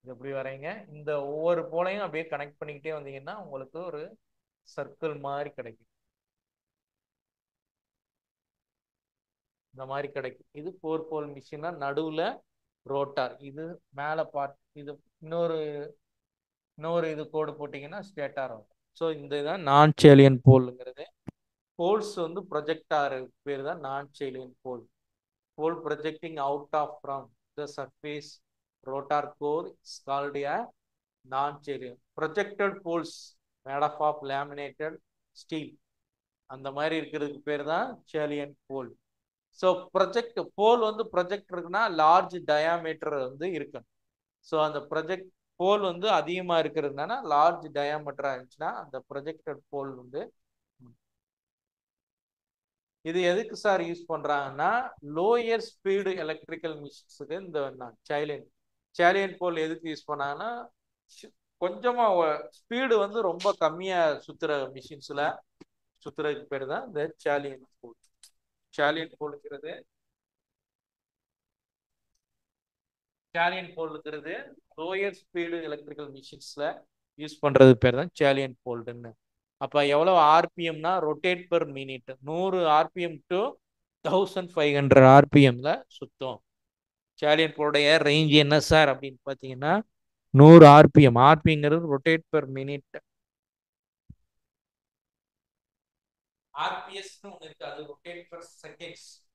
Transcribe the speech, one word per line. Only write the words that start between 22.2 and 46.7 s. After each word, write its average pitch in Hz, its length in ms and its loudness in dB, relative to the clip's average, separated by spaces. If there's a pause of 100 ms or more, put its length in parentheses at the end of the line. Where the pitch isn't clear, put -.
ப்ரொஜெக்ட் 156 460 -6
ஆகிற 143 180 -2 (300)
பேர் 139 200 -10
தான் 160 260 -10
நான் 143 240 -12
சேலியன் 127 480 -14
pole. 123 220 -14 (760)
Pole 160 200 -4
projecting 156 640 -10
out 143 340 -6
of 151 160 -4 (120)
from 135 220 -12 (300)
the 147 140 -12
surface 147 600 -14 (540)
rotor 139 500 -6
core 147 320 -6 (180)
is - 160 -20
called 143 440 -8
a 143 120 -6 (680)
non-salient. 135 720 -10 (140)
Projected 196 580 -6 (100)
poles 165 300 -8 (540)
made 139 180 -6
up 147 160 -6
of 151 240 -2
laminated 143 720 -10 (440)
steel. 156 300 -12 (840)
அந்த 135 220 -16
மாதிரி 151 280 -6
இருக்கிறதுக்கு 147 440 -10
பேர் 147 220 -8
தான் 180 240 -6 (200)
chilling 147 460 -8 (100)
pole. 131 240 -12 (720)
So 190 80 -2 (240)
project 190 500 -2 (140)
pole 220 340 2
வந்து 214 240 -8
project 185 400 -6
இருக்குன்னா 175 300 -6 (180)
large 175 360 4 (140)
diameter 156 680 -4 (100)
வந்து 139 240 -12
இருக்கணும். 143 380 -12 (580)
So 160 100 -4 (100)
அந்த 147 140 -8 (100)
project 165 400 -8 (280)
pole 202 320 0
வந்து 175 160 -8 (120)
அதிகமா 175 440 -4
இருக்கிறதுனால 156 540 -8 (160)